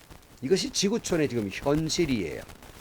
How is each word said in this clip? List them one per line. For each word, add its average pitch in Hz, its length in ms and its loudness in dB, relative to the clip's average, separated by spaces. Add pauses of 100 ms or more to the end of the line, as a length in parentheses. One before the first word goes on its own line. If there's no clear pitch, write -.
(420)
이것이 185 280 2
지구촌의 190 580 2
지금 110 240 0
현실이에요. 139 880 0 (380)